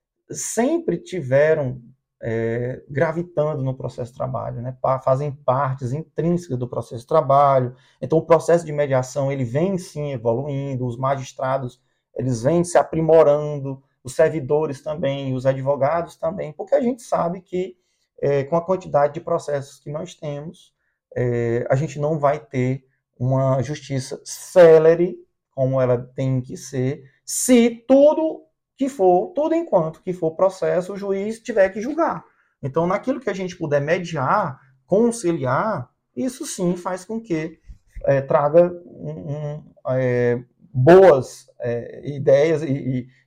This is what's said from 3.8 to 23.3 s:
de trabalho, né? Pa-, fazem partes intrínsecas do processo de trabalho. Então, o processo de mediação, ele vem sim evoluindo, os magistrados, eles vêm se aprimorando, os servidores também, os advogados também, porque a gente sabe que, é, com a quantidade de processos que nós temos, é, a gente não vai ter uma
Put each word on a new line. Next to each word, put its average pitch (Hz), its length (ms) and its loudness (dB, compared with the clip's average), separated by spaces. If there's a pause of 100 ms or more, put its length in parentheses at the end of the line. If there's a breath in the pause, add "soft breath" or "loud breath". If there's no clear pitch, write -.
de - 80 -20
trabalho, 123 420 -8
né? 131 180 -10
Pa-, 131 200 -2
fazem 139 320 -2
partes 131 640 -4
intrínsecas 160 640 -4
do 123 100 -6
processo 120 320 -10
de - 60 -20
trabalho. 135 680 2 (240 soft breath)
Então, 156 200 0
o 160 60 -2
processo 165 380 4
de 156 80 -10
mediação, 135 600 -2
ele 135 120 -4
vem 165 360 -2
sim 147 320 -8
evoluindo, 131 760 -4
os 120 100 -6
magistrados, 131 880 -4 (320)
eles 120 300 -4
vêm 170 200 2
se 170 140 0
aprimorando, 147 1040 4 (220)
os 123 120 -14
servidores 151 640 0
também, 139 520 -4
os 131 140 -2
advogados 139 680 0
também, 156 380 -6
porque - 220 -2
a 294 60 2
gente 247 200 -2
sabe 170 400 -4
que, 180 340 -6 (460)
é, 139 220 0
com 139 120 -2
a 170 80 0
quantidade 147 520 0
de 170 60 -8
processos 147 580 -4
que 143 120 -12
nós 170 220 -10
temos, 147 640 -12 (380)
é, 120 540 -2
a 131 60 2
gente 143 240 -4
não 147 200 -2
vai 143 200 2
ter 127 460 -4 (320)
uma 131 440 0